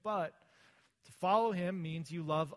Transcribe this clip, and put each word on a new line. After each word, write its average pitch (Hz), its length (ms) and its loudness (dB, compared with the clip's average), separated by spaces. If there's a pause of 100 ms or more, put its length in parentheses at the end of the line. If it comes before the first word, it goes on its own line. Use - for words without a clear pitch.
but 202 300 -2 (720)
to - 80 -20
follow 208 400 4
him 180 300 -2
means 160 280 -6
you 170 120 -4
love 156 340 0